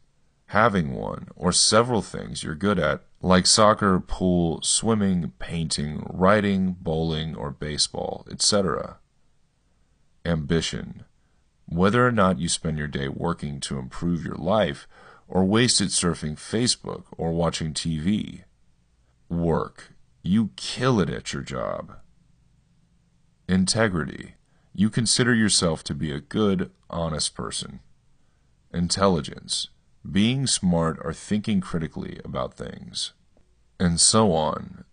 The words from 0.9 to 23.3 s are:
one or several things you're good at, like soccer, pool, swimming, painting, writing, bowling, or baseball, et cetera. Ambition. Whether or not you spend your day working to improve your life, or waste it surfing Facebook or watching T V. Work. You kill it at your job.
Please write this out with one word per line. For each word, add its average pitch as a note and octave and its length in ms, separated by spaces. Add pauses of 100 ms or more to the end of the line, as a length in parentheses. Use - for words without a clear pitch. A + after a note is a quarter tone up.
one G#1 420
or F2+ 160
several A2+ 500
things - 420
you're - 120
good F#2 240
at, D2 220 (200)
like F#2 240
soccer, G#2 540
pool, F2 640
swimming, G2+ 760
painting, D2+ 720
writing, F#2+ 720
bowling, D#2+ 560
or C#2+ 160
baseball, - 800
et - 100
cetera. F#2+ 560 (1300)
Ambition. D#2+ 800 (640)
Whether G2+ 400
or B2 60
not F#2+ 280
you E2+ 80
spend E2 300
your D2 100
day C#2 220
working D2+ 520
to C#2+ 160
improve D#2+ 480
your - 100
life, F2+ 520 (400)
or F#2 160
waste A2+ 380
it F#2 80
surfing D#2 460
Facebook - 720 (120)
or E2 160
watching E2 400
T D#2+ 260
V. F#2 440 (880)
Work. E2 640 (280)
You G2+ 340
kill B2+ 440
it D2+ 100
at - 240
your C#2 100
job. G#1 540 (1500)